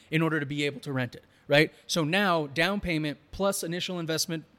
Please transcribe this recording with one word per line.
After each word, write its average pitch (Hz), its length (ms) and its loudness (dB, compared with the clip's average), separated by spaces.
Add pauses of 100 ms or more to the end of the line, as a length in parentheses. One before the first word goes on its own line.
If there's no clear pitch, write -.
(100)
in 160 100 2
order 160 160 2
to 143 80 -2
be 143 200 -2
able 139 160 -4
to 147 100 -8
rent 127 240 -4
it, - 80 -20 (240)
right? 147 240 6 (160)
So 170 160 0
now, 170 440 2
down 170 340 0
payment 156 360 -2 (140)
plus 196 320 0
initial 175 360 -4
investment, 160 440 -4 (160)